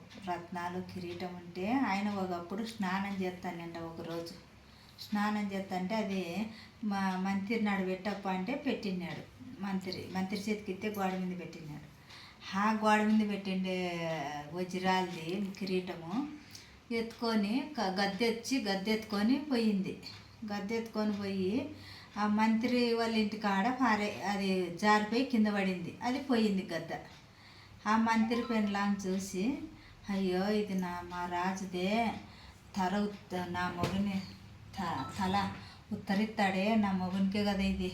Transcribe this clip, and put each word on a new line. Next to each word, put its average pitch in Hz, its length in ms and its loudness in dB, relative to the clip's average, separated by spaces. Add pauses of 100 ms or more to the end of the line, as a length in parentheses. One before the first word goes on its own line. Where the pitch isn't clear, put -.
(300)
రత్నాలు, 175 520 -4
కిరీటం 175 460 -8
ఉంటే 185 460 -4
ఆయన 208 360 2
ఒకప్పుడు 185 540 -2
స్నానం 196 600 -2
చేస్తానంట. 170 540 -6
ఒకరోజు 165 560 -6 (680)
స్నానం 208 520 -2
చేస్తా 190 240 -4
అంటే 185 180 -2
అది 190 540 -2 (340)
మా 196 340 0
మంత్రి 196 440 0
నాడు 196 220 2
పెట్టప్ప 190 460 -2
అంటే 185 260 -2
పెట్టినాడు. 180 680 -4 (400)
మంత్రి, 185 480 -4
మంత్రి 190 280 -2 (100)
చేతికి 202 220 -2
ఇస్తే 214 180 -4
గోడ 190 240 0
మీద 180 260 -2
పెట్టినాడు. 156 480 -12 (720)
ఆ 208 140 4
గోడ 214 300 6
మీద 214 280 6
పెట్టిండే 190 480 0 (760)
వజ్రాలది 180 1040 0
కిరీటము 185 680 -2 (680)
ఎత్తుకొని 226 680 0 (140)
క-, 190 220 0
గద్దెచ్చి, 220 640 0
గద్దెత్తుకొని 214 760 2 (120)
పోయింది. 214 480 2 (540)
గద్దెత్తుకొని 214 600 0
పోయి 196 600 0 (420)
ఆ 208 100 2
మంత్రి 226 680 4
వాళ్ళ 226 220 2
ఇంటి 214 220 2
కాడ 202 440 2
పారే, 208 460 2
అది 190 500 0
జారిపోయి 214 480 6
కింద 214 220 6
పడింది. 190 560 0
అది 254 160 0
పోయింది 214 540 2
గద్ద. 160 160 -4 (1000)
ఆ 220 100 6
మంత్రి 226 440 4
పెండ్లాం 202 560 2 (100)
చూసి, 190 500 0 (520)
"అయ్యో, 190 420 2
ఇది 208 220 2
నా, 175 300 -2
మా 175 220 -4
రాజుదే, 185 840 0 (680)
తల 185 200 2
ఉత్త-, 190 520 -2
నా 180 260 0
మొగుని 190 460 0 (580)
త-, 165 260 -2 (140)
తల 196 320 2 (400)
ఉత్తరిస్తాడే, 202 840 2
నా 202 160 4
మొగునికే 190 540 2
కదా 196 180 2
ఇది 185 300 0